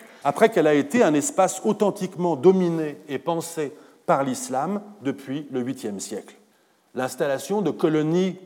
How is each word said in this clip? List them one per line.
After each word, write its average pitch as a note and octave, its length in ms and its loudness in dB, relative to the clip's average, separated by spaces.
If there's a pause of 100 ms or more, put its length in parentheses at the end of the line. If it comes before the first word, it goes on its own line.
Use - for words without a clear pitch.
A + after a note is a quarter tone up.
(240)
après D3 240 4
qu'elle D#3 180 4
a D3+ 80 6
été C#3+ 280 2
un E3 100 4
espace D3+ 520 0
authentiquement F#3 680 0
dominé E3 600 4 (100)
et C3+ 120 -6
pensé E3 560 -4 (320)
par C#3+ 180 4
l'islam C#3+ 560 -4 (220)
depuis C3+ 500 -6
le B2+ 80 -4
huitième A#2 400 -6
siècle. - 340 -12 (600)
L'installation C#3+ 680 -2
de E3 100 0
colonies E3 760 0